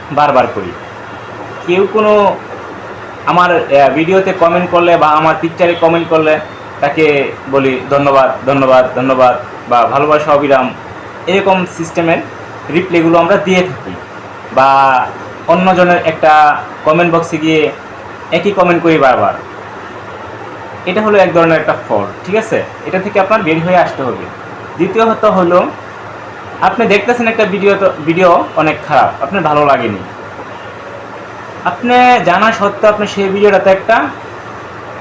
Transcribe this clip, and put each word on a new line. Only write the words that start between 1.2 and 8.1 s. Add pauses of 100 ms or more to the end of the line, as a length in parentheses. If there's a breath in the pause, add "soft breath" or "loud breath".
কেউ
কোনো (920)
আমার,
আহ,
ভিডিওতে
কমেন্ট
করলে
বা
আমার
পিকচারে
কমেন্ট
করলে (420)
তাকে (200)
বলি, (100)
"ধন্যবাদ,